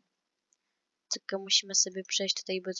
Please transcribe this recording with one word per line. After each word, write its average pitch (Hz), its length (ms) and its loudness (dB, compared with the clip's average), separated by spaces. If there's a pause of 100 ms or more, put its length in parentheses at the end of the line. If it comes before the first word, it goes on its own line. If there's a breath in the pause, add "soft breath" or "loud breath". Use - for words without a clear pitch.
(1160)
Tylko - 260 -4
musimy 196 360 2
sobie 185 320 2
przejść - 280 2
tutaj, 190 300 -2
bo 185 140 -2